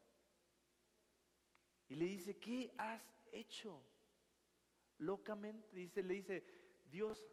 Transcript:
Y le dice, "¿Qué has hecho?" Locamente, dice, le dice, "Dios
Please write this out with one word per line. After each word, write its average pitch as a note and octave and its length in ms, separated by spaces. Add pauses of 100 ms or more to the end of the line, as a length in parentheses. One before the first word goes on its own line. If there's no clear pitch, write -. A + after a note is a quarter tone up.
(1900)
Y C3+ 60
le D#3+ 100
dice, G3 320
"¿Qué A#3+ 400
has A3 260 (280)
hecho?" G3+ 500 (1160)
Locamente, G#3+ 760
dice, F3+ 280
le F#3 100
dice, G3 320 (400)
"Dios G#3 480